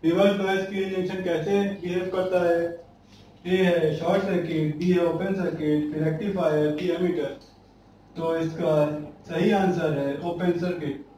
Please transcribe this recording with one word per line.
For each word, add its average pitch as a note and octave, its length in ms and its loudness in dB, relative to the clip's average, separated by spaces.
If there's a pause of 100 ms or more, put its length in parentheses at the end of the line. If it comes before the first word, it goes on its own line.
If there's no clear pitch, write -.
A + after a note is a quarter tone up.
रिवर्स F#3+ 360 4
बायस F#3+ 300 0
पीएन F#3+ 200 -4
जंक्शन F#3 340 -4
कैसे F3 360 0 (220)
बिहेव F3+ 320 -2
करता F#3 300 0
है? E3+ 180 2 (840)
ए F3+ 120 2
है E3+ 380 4
शॉर्ट F#3+ 260 0
सर्किट, D#3+ 560 0
बी F3+ 120 2
है F3+ 160 4
ओपन F#3+ 280 0
सर्किट, D3+ 580 -2
फिर D#3 120 -2
रेक्टिफायर, D#3 760 0
फिर F3+ 140 -2
एमीटर। D#3 440 -2 (800)
तो E3 220 -2
इसका D#3+ 360 0 (560)
सही F#3 220 2
आंसर F3 460 2
है C#3 200 -2 (120)
ओपन E3+ 300 0
सर्किट। D3+ 440 -4 (140)